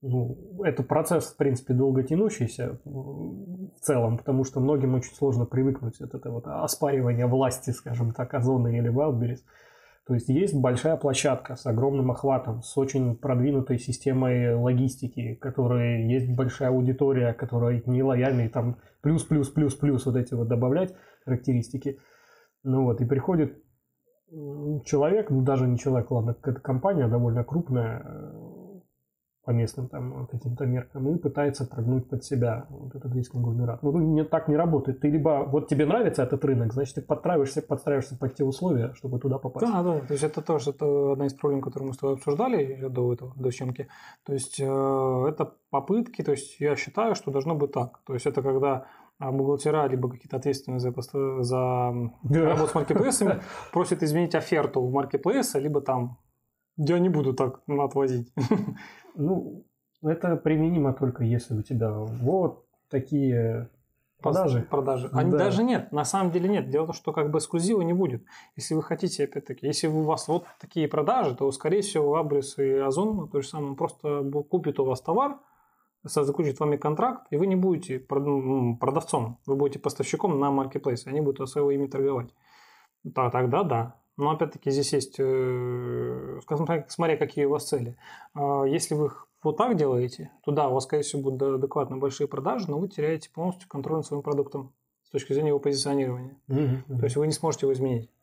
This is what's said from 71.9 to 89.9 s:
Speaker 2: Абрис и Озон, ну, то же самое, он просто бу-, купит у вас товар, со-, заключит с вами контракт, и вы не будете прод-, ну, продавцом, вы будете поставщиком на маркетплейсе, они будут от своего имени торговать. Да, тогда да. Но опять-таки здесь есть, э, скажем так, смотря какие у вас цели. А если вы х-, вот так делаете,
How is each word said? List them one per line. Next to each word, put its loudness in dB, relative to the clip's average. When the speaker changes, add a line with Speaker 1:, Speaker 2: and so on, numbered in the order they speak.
Speaker 2:
Абрис 0
и 2
Озон, 0
ну, -6
то -2
же -6
самое, -6
он -8
просто -4
бу-, -2
купит -2
у 4
вас 0
товар, 0
со-, 0
заключит 0
с -20
вами 2
контракт, 0
и -2
вы 2
не 2
будете 0
прод-, -2
ну, 2
продавцом, 0
вы 2
будете 2
поставщиком 0
на 2
маркетплейсе, -2
они -2
будут 0
от -6
своего 2
имени 0
торговать. -2
Да, 0
тогда 2
да. -2
Но 2
опять-таки -2
здесь 0
есть, -2
э, -2
скажем -2
так, -4
смотря 2
какие 0
у 4
вас 0
цели. -2
А 0
если 0
вы 0
х-, -20
вот 0
так 2
делаете, 0